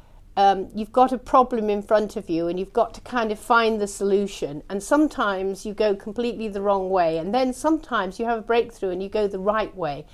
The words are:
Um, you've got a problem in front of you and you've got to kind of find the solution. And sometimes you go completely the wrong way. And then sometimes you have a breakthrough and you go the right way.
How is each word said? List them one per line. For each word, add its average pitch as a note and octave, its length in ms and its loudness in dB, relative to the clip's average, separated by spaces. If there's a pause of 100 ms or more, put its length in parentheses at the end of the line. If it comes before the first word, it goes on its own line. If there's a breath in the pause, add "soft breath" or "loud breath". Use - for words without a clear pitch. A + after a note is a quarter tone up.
(360 soft breath)
Um, G3 380 4
you've G#3+ 200 -8
got B3+ 180 6
a B3+ 80 0
problem B3 500 2
in G3+ 140 0
front G#3+ 320 0
of G3 140 -8
you E3+ 180 -2
and F3 100 -2
you've F#3+ 160 -6
got A3+ 220 0
to - 60 -18
kind A3+ 300 -4
of G#3 60 -6
find A3+ 420 2
the G#3 80 -2
solution. G3 800 -2
And F#3+ 120 -6
sometimes G3+ 840 0
you G#3+ 100 -8
go G#3+ 200 2
completely A3 520 -6
the G3+ 140 -6
wrong G3 280 0
way. E3+ 300 2
And F#3+ 160 -4
then C4 180 0
sometimes A#3+ 680 -2
you A#3 60 -4
have A#3 140 -2
a - 20 -8
breakthrough A#3 480 0
and F3+ 140 -4
you G3 60 -8
go G#3 180 0
the G3 120 -6
right G#3 360 -2
way. D3+ 380 -6